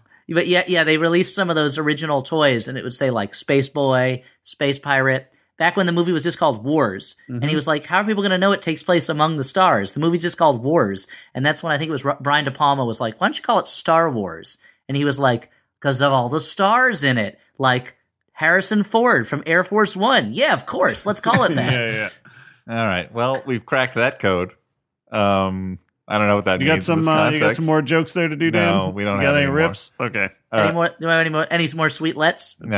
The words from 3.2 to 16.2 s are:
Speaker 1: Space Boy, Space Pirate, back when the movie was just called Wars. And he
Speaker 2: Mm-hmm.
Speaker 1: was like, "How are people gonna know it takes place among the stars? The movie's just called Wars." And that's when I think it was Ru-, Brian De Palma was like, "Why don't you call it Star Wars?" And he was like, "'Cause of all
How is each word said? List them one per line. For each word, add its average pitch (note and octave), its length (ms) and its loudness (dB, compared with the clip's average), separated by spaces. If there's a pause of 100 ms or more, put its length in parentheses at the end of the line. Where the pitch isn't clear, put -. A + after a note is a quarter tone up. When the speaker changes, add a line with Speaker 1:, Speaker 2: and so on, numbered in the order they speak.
Speaker 1:
Space C#3 340 0
Boy, B2+ 540 0 (200)
Space C#3 360 -4
Pirate, C3+ 480 0 (320)
back E3+ 180 2
when F#3+ 100 2
the E3+ 60 0
movie F3 200 0
was D#3 100 0
just E3 160 -4
called B2+ 260 0
Wars. B2+ 520 -2 (120)
And B2 140 -6
he D3 60 -2
Speaker 2:
Mm-hmm. D#3 80 0
Speaker 1:
was C#3+ 100 -2
like, D3+ 200 -2
"How F3+ 120 0
are G#3 60 0
people G3+ 180 -2
gonna F#3+ 160 0
know G3 140 4
it G3 100 -2
takes D#3+ 220 -4
place E3+ 240 2
among D#3 280 0
the C3+ 80 -4
stars? C#3+ 480 2
The D3 80 -6
movie's E3 220 0
just F3 160 -4
called C#3+ 240 2
Wars." B2 460 0 (260)
And C3 100 -4
that's D3+ 180 0
when E3 100 -2
I C#3+ 60 -2
think D#3 100 -4
it D#3+ 40 -4
was C3+ 120 -6
Ru-, C#3 160 0
Brian C#3+ 240 0
De C#3 80 -2
Palma C#3 320 0
was A2+ 160 -4
like, A2+ 200 -6
"Why F3+ 60 0
don't D#4 100 -2
you - 80 -10
call A3+ 140 2
it - 100 -2
Star E3 420 2
Wars?" F#2+ 480 -8 (300)
And C3+ 80 -4
he C#3+ 80 0
was C#3 140 0
like, B2+ 320 2 (300)
"'Cause C3+ 200 0
of C#3+ 120 4
all B2 160 2